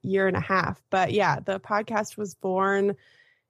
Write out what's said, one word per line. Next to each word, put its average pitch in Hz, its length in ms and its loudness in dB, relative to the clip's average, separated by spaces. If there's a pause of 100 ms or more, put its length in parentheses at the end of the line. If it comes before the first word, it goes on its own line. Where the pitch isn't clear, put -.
year 190 240 2
and 185 100 0
a 185 40 0
half. 185 400 0 (100)
But 185 220 2
yeah, 180 280 2
the 190 200 -4
podcast 214 560 -4
was 208 180 -8
born 196 600 0 (540)